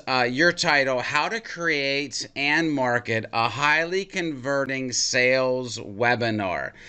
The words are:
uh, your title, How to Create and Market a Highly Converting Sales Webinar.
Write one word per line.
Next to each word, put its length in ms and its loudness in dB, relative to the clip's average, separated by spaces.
uh, 240 2
your 220 4
title, 480 2
How 280 0
to 120 -6
Create 960 -2
and 340 2
Market 600 0
a 160 0
Highly 560 0
Converting 880 -4
Sales 840 0
Webinar. 920 0